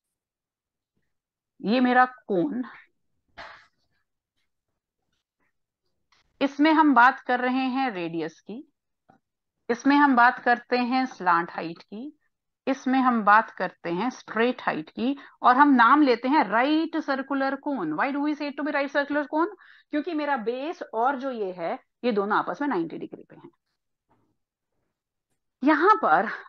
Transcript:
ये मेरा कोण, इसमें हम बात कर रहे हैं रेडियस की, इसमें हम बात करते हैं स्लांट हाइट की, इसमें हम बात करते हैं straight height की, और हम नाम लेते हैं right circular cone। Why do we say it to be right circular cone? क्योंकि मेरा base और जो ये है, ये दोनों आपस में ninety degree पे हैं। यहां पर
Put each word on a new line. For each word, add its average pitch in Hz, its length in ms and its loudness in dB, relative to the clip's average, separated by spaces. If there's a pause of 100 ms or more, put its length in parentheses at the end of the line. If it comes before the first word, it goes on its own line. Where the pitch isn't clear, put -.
(1600)
ये 220 180 0
मेरा 247 240 4
कोण, 214 600 -4 (3750)
इसमें 285 320 2
हम 302 220 6
बात 247 260 6
कर 247 200 -2
रहे 254 260 -2
हैं 254 240 -2
रेडियस 165 500 -6
की, 247 320 -18 (1000)
इसमें 269 260 2
हम 285 200 4
बात 240 220 4
करते 240 400 0
हैं 254 280 -2
स्लांट 175 440 -2
हाइट - 320 -10
की, 254 360 -16 (480)
इसमें 262 320 -2
हम 247 260 0
बात 214 260 4
करते 180 400 -8
हैं 185 200 -4
straight 240 520 -4
height 156 280 -6
की, 262 280 -4 (240)
और 254 140 4
हम 294 120 8
नाम 262 340 6
लेते 254 260 2
हैं 285 160 2
right 302 520 0
circular 269 600 -4
cone। 269 360 -6
Why 196 200 -2
do 285 60 -6
we 294 160 -4
say 294 80 -10
it 285 100 -6
to 285 80 -10
be 294 100 -4
right 285 220 -4
circular 285 420 -2
cone? 359 220 -2 (340)
क्योंकि 302 240 -6
मेरा 285 220 -4
base 254 460 -8
और 247 340 -2
जो 262 140 -8
ये 214 220 -6
है, 175 260 -8 (260)
ये 240 80 0
दोनों 202 260 0
आपस 156 220 -4
में 285 80 -4
ninety 170 300 -4
degree 160 240 -14
पे - 140 -20
हैं। - 140 -20 (2250)
यहां 311 320 4
पर 190 320 2 (200)